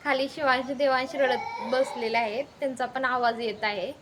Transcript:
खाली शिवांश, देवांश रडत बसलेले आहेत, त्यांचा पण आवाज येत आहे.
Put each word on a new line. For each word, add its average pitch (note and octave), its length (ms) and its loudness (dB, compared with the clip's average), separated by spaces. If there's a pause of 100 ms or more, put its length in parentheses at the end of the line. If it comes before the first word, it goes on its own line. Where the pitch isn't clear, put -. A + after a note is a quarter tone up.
खाली C#4 260 2
शिवांश, C4 360 0
देवांश C4+ 500 0
रडत B3+ 460 0
बसलेले A#3 560 0
आहेत, A#3 280 0 (140)
त्यांचा C4 260 -2
पण C4 200 -2
आवाज A#3+ 360 2
येत G#3+ 220 -4
आहे. G#3 280 -2 (100)